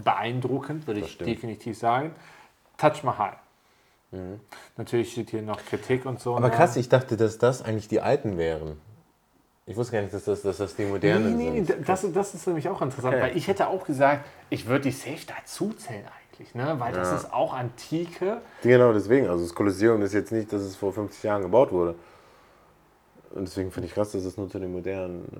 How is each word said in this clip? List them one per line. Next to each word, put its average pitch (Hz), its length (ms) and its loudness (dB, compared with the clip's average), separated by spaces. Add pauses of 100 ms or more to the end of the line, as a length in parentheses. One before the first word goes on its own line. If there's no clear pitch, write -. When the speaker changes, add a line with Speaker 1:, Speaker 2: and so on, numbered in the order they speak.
Speaker 1:
beeindruckend, 123 840 -2
würde 104 120 -2
Speaker 2:
Das 85 100 -4
Speaker 1:
ich - 60 -18
Speaker 2:
stimmt. 87 140 -4
Speaker 1:
definitiv 110 480 -6
sagen. 131 360 0 (640)
Taj 147 260 4
Mahal. 107 300 0 (800)
Speaker 2:
Mhm. 92 280 -10 (380)
Speaker 1:
Natürlich 117 360 -2
steht 113 180 -8
hier 110 100 -4
noch 107 240 -6
Kritik 127 400 -2
und 127 140 -6
so, 120 180 -2
Speaker 2:
Aber 123 120 4
Speaker 1:
ne? 117 60 2
Speaker 2:
krass, 160 220 6
ich 123 120 0
dachte, 123 280 4
dass 110 220 2
das 131 260 2
eigentlich 110 220 -4
die - 140 2
alten 113 360 0
wären. 78 420 -2 (880)
Ich 101 100 -14
wusste 120 180 -4
gar 107 100 2
nicht, 95 100 -8
dass 98 120 -6
das, 98 180 0
dass 95 140 -2
das 98 180 -4
die 104 100 -2
modernen 104 520 2
Speaker 1:
Nee, 240 120 0
nee, 220 140 0
Speaker 2:
sind. - 160 0
Speaker 1:
nee, 143 60 -8
das, 185 280 0
das 196 220 -2
ist - 100 -12
nämlich 175 240 0
auch 190 120 -4
interessant, 127 340 -2
Speaker 2:
Okay. 123 80 2
Speaker 1:
weil 127 120 0
ich 160 120 -4
hätte 196 200 2
auch 185 160 -2
gesagt, 139 400 4 (280)
ich 104 160 -6
würd 135 180 2
die 131 60 0
safe 123 340 -10 (100)
dazu - 380 -6
zählen 214 320 -12 (240)
eigentlich, - 240 -20
ne? 143 260 -2
Weil 120 140 -4
das 90 160 0
Speaker 2:
Ja. 90 60 2
Speaker 1:
ist - 180 -6
auch 147 200 0
Antike. 170 880 -4 (200)
Speaker 2:
Genau, 123 320 10
deswegen. 107 340 4
Also 87 160 2
das 85 120 -6
Kolosseum 104 480 4
ist 98 100 0
jetzt 101 180 0
nicht, 107 220 -4
dass 101 80 0
es 95 140 -8
vor 95 180 -4
fünfzig 104 300 -8
Jahren 104 180 0
gebaut 110 300 4
wurde. 87 240 0 (1400)
Und 98 160 -6
deswegen 92 240 -4
finde 90 160 -6
ich - 80 -12
krass, 104 160 0
dass 95 120 -2
es 92 140 -8
nur 98 120 -6
zu 98 100 -8
den 92 120 -6
modernen, 90 540 -6 (140)